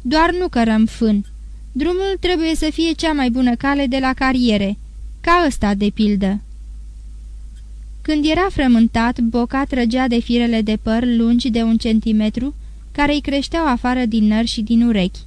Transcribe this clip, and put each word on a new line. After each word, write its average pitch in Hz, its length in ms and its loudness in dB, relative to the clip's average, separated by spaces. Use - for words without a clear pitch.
Doar 311 380 2
nu 359 80 0
cărăm 220 380 4
fân. 214 400 0
Drumul 359 480 0
trebuie 320 360 0
să 311 160 0
fie 330 200 0
cea 311 200 -2
mai 269 180 0
bună 247 260 2
cale 277 300 0
de 262 120 -2
la 262 160 0
cariere, 233 640 0
ca 349 260 4
ăsta, 208 260 0
de 202 200 0
pildă." 202 480 0
Când 302 240 0
era 339 260 2
frământat, 233 680 2
Boca 240 460 0
trăgea 254 420 0
de 233 120 2
firele 233 420 0
de 214 200 0
păr 226 240 0
lungi 240 440 2
de 226 140 0
un 226 140 2
centimetru, 220 760 0
care 294 220 2
îi 285 80 0
creșteau 294 460 -2
afară 254 380 0
din 214 220 2
nări 220 200 2
și - 140 -4
din 233 200 2
urechi. 202 440 2